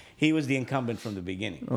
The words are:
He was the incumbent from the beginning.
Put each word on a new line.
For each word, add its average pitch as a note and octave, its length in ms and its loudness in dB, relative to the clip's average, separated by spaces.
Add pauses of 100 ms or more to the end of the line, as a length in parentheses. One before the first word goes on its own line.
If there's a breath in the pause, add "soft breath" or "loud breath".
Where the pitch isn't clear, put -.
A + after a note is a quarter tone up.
(160 loud breath)
He D#3 160 6
was D#3 140 2
the C3+ 100 4
incumbent B2 440 -2
from G#2+ 160 -6
the F#2+ 40 -6
beginning. F#2+ 460 -6 (100)